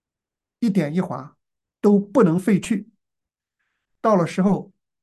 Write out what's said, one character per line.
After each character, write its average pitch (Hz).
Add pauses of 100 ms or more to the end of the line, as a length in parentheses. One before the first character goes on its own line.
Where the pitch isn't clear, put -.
(600)
一 240
点 165
一 185
划 135 (440)
都 208
不 208
能 170
废 190
去， - (1120)
到 220
了 175
时 -
候 180 (320)